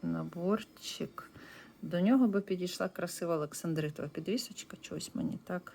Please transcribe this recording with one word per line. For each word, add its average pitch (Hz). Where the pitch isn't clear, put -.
наборчик. 170
До 165
нього 247
би 196
підійшла 185
красива 170
олександритова 151
підвісочка, -
чогось -
мені -
так 180